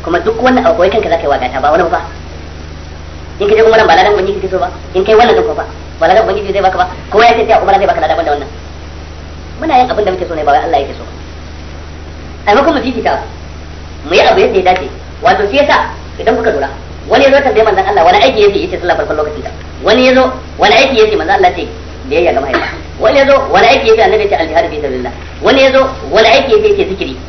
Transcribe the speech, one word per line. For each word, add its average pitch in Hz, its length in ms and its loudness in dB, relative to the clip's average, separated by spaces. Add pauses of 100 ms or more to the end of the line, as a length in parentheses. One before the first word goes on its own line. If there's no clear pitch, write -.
Kuma 165 180 -2
duk 220 180 -4
wannan 254 260 2
abu, 226 140 2
wai 185 100 4
kanka 202 200 -2
zaka 165 140 -2
yi 151 80 -2
wa 135 60 0
gata, 127 220 -4
ba 143 120 0
wani 165 180 2
ba. 143 120 -2 (1400)
In 202 100 0
ka 220 60 4
je 226 80 6
umaran, 220 240 4
ba 165 80 4
ladan 196 200 4
ubangiji 190 240 -2
kake 185 120 -6
so 185 80 0
ba. 175 100 -2 (240)
In 190 100 0
kai 220 120 4
wannan 226 200 6
din - 80 2
ko - 120 -2
ba, 160 100 -4 (340)
ba 165 80 2
ladan 208 160 6
ubangiji 196 300 -2
zai 202 100 0
baka 185 140 2
ba. 180 80 2 (240)
Kowa 220 160 4
ya 233 100 8
ce 220 120 0
sai 220 120 4
umara 190 200 2
zai 170 80 0
baka 170 120 2
ladan, 156 180 0
banda 160 140 -2
wannan. 143 180 -4 (1080)
Muna 311 200 0
yin - 120 2
abin 202 140 0
da 190 60 0
muke 185 160 2
so 165 80 -6
ne, 151 80 -4
ba 143 80 2
wai 147 120 4
Allah 160 160 0
yake 131 160 -6
so - 80 -12
ba. - 80 -14 (1400)
A - 40 -2
maimakon 285 240 2
mu 262 80 -2
fifita, 214 300 -2 (960)
mu 160 60 -2
yi 208 100 4
abu - 160 4
yadda 226 200 2
ya 180 120 -2
dace. - 160 -2 (360)
Wato, 190 240 2
shi 240 120 -2
yasa 294 320 2 (280)
idan - 160 0
kuka - 160 0
lura, 135 180 -2 (380)
wani 247 160 4
ya 269 80 6
zo 277 80 6
tambaye 220 240 2
manzon 190 240 2
Allah, 190 160 2
"Wani 185 160 6
aiki - 240 2
yake?" 196 240 4
Yace, 180 160 -6
"Sallah 170 160 0
farkon 151 160 -2
lokacin 151 280 -4
ta." - 80 -10 (320)
Wani 247 240 4
ya 262 120 4
zo, 262 40 6 (360)
"Wani 208 160 4
aiki 262 240 2
yake?" 214 160 2
Manzon 170 240 0
Allah 180 160 4
ce, 160 80 -6 (400)
Biyayya 160 320 0
ga 135 60 0
mahaifa. 117 260 -4 (320)
Wani 294 180 4
ya 277 80 4
zo, 277 100 4 (120)
wani - 200 4
aiki 269 220 2
ya 220 60 8
fi 220 60 2
annabi 220 220 2
ya 202 60 0
ce, 202 60 0
"Al-jihadu 165 340 0
fi 151 120 -8
sabilillah." 127 320 -6 (280)
Wani 262 220 4
ya 269 80 6
zo, 269 100 4 (300)
wani 196 160 4
aiki - 240 2
ya 208 80 4
fi - 80 2
ya 403 80 4
ce, 196 140 0
"Zikiri." - 260 -6 (140)